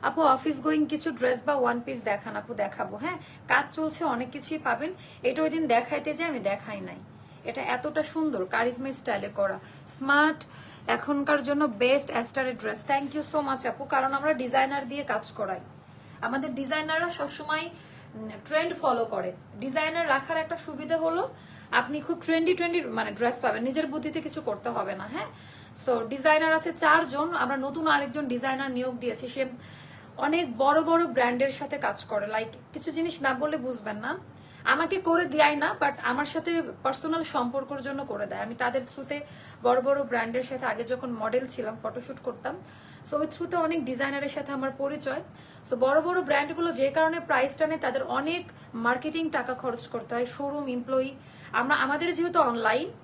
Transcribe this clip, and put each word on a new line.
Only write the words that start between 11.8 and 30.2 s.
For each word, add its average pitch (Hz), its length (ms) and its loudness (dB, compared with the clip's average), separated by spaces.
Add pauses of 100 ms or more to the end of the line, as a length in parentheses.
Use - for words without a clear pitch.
বেস্ট 269 320 4
অ্যাস্টারের 254 460 -2
ড্রেস। 214 200 -4 (100)
Thank 277 260 2
you 302 160 -2
so 311 60 2 (100)
much 262 220 -2
আপু, 262 120 -6 (120)
কারণ 262 240 4
আমরা 294 140 2 (100)
ডিজাইনার 269 480 2
দিয়ে 277 220 -4
কাজ 214 120 -2 (140)
করাই, 190 240 -4 (640)
আমাদের 269 240 -2 (100)
ডিজাইনাররা 311 500 0 (100)
সবসময়, 302 440 -4 (520)
উম, 220 140 -10 (180)
ট্রেন্ড 330 320 2
ফলো 240 240 4 (100)
করে। 180 160 -2 (320)
ডিজাইনার 311 520 0
রাখার 294 300 0
একটা 330 120 -4 (100)
সুবিধা 311 380 -2
হলো 330 180 2 (580)
আপনি 285 160 -4 (100)
খুব 330 100 0 (100)
ট্রেন্ডি, 330 320 4
ট্রেন্ডি 339 200 2 (200)
মানে 220 200 -2
ড্রেস 240 260 2
পাবেন, 220 240 2
নিজের 302 240 0
বুদ্ধিতে 302 340 -4
কিছু 302 220 -6
করতে 214 280 -4
হবে 196 240 -2
না, 202 140 -8
হ্যাঁ। 349 140 -6 (560)
So 254 80 4 (200)
ডিজাইনার 311 460 6
আছে 330 120 0 (120)
চারজন, 302 460 6 (140)
আমরা 269 140 0 (100)
নতুন 294 180 -4 (100)
আরেকজন 285 300 0 (100)
ডিজাইনার 262 440 -2
নিয়োগ 254 240 -2
দিয়েছি, 247 320 -4
সে 269 80 -2 (840)